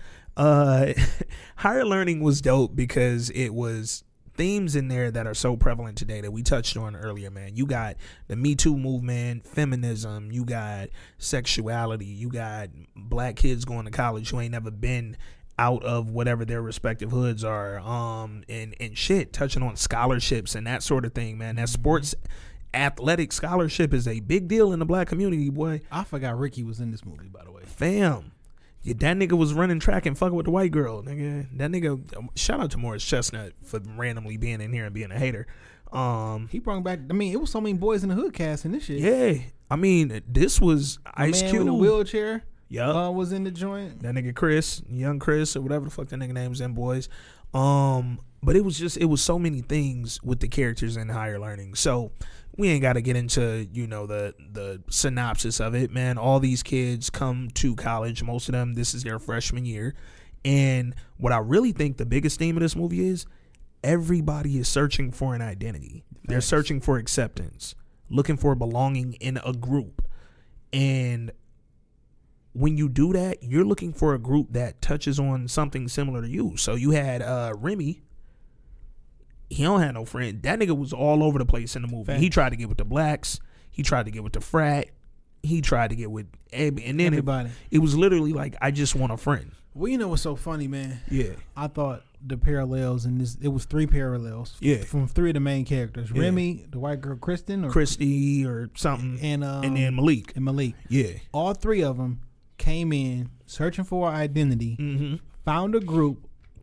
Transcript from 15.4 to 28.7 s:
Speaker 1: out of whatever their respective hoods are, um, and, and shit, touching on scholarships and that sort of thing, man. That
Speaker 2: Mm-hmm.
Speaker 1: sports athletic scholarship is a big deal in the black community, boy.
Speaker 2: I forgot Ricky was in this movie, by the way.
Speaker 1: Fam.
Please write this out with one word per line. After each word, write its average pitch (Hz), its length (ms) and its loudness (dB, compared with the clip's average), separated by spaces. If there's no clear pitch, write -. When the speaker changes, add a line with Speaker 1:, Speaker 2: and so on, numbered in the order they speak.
Speaker 1:
out 120 260 2
of 117 280 -2
whatever 117 340 0
their 117 160 -4
respective 113 500 -4
hoods 120 320 0
are, 101 360 -4
um, 113 680 -6
and, 110 320 -10
and 113 180 -8
shit, - 360 2
touching 139 280 0
on 120 140 0
scholarships 120 800 0
and 110 100 -6
that 123 160 -4
sort 131 220 2
of 117 100 -4
thing, 113 240 -6
man. 113 200 -6
That 117 60 0
Speaker 2:
Mm-hmm. 117 100 0
Speaker 1:
sports 147 420 2
athletic 139 600 0
scholarship 165 640 2
is 123 120 2
a 113 140 -2
big 170 260 0
deal 214 240 6
in 165 80 0
the 160 60 0
black 175 240 2
community, 165 400 0
boy. 151 320 -2
Speaker 2:
I 170 140 -4
forgot 127 320 -4
Ricky 123 260 -4
was 113 160 -8
in 120 120 -4
this 110 120 -12
movie, 92 240 -16
by - 160 -20
the 87 80 -20
way. 90 140 -20
Speaker 1:
Fam. 165 640 0